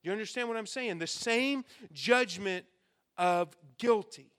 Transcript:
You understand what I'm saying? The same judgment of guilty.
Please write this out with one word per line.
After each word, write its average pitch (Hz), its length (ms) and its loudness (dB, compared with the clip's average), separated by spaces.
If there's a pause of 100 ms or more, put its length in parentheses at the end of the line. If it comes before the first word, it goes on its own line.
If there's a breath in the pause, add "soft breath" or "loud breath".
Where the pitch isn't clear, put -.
You 170 80 -4
understand 220 380 -4
what 226 80 -2
I'm 220 100 -6
saying? 226 320 -4
The 226 80 -4
same 254 560 0 (300 loud breath)
judgment 185 720 0 (520)
of 175 380 2 (220)
guilty. 214 600 0